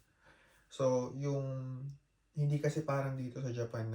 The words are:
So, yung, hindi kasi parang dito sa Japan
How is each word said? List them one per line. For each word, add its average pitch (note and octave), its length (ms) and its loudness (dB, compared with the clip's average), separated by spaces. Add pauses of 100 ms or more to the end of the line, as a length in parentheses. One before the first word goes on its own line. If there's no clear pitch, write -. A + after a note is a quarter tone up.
(680)
So, B2+ 480 2
yung, C3+ 640 -2 (540)
hindi D3 240 4
kasi D3 240 2
parang C3+ 320 0
dito B2+ 240 -4
sa C3 160 -2
Japan A#2 400 -2